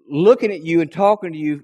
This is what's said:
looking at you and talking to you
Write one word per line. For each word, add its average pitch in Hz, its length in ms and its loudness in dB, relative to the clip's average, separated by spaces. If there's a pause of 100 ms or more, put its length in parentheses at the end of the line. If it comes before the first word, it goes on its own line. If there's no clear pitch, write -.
looking 196 420 2
at 165 120 -10
you 165 180 0
and 151 100 -4
talking 196 420 0
to 156 60 -14
you 151 260 -6